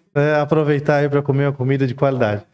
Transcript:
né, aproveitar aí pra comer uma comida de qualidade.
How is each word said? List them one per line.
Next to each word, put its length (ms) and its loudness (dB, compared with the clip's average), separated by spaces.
né, 240 2
aproveitar 580 0
aí 120 0
pra 140 0
comer 240 0
uma 60 -2
comida 340 -2
de 80 -4
qualidade. 480 0